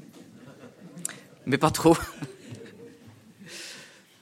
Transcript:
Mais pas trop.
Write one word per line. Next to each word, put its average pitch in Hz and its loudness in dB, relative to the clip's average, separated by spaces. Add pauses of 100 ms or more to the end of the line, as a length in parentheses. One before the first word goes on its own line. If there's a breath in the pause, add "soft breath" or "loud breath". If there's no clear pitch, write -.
(1500 loud breath)
Mais 135 2
pas 151 6
trop. 165 8 (2250 loud breath)